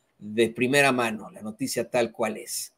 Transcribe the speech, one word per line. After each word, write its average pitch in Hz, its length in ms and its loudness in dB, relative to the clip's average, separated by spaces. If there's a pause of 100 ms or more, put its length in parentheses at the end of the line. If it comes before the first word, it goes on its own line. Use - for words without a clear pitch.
(180)
de 107 300 2
primera 131 440 4
mano, 110 380 -2
la - 120 -20
noticia 117 480 -6
tal 117 220 0
cual 107 240 -2
es. - 420 -10